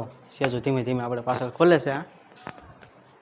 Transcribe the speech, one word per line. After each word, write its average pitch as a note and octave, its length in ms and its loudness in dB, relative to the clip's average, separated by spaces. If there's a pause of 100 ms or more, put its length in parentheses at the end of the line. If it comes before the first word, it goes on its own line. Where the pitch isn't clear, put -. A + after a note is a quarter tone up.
(280)
સેજુ B2+ 320 -2
ધીમે C3 220 0
ધીમે B2 200 -2
આપણે A#2+ 200 -4
પાછળ B2 280 -4
ખોલે E3+ 280 6
છે C#3 120 -4
આ. C#3 120 -4 (1200)